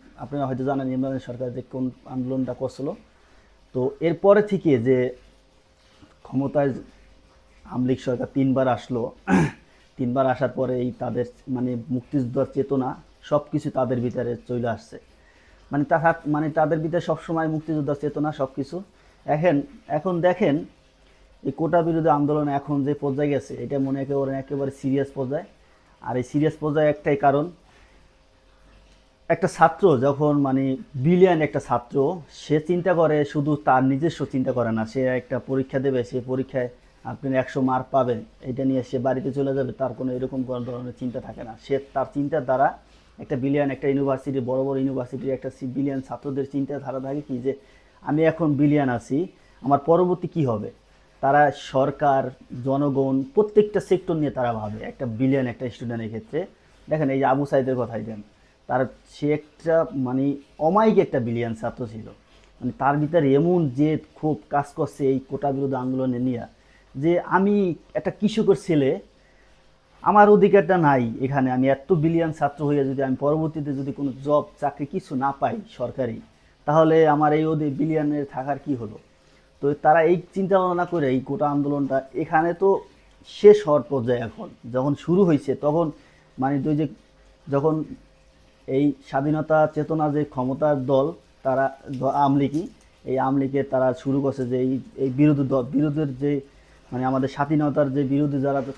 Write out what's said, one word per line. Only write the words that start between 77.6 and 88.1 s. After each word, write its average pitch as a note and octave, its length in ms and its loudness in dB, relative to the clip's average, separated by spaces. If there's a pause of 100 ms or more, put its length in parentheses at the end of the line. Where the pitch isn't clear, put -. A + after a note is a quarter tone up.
ব্রিলিয়ান্টের D3 640 -2
থাকার C3 340 -6
কি C#3+ 100 -4
হলো? G#2+ 220 -10 (640)
তো C#3+ 120 2
তারা D#3 280 4
এই E3+ 200 4 (120)
চিন্তা F#3+ 260 2
ভাবনা F3+ 260 0
করে D#3+ 240 0
এই C3 100 2
কোটা C#3+ 300 -2
আন্দোলনটা C#3+ 520 0 (120)
এখানে D#3+ 400 0
তো F#3+ 280 2 (460)
শেষ G#3 400 8
হওয়ার D3 140 4
পর্যায়ে B2+ 380 0
এখন A2+ 300 -10 (240)
যখন C#3 220 0
শুরু F3+ 280 2
হয়েছে D3 320 2
তখন D3+ 360 0 (480)
মানে C#3 300 -2
ওই D3+ 60 2
যে D3+ 120 0 (640)
যখন D#3 320 0 (840)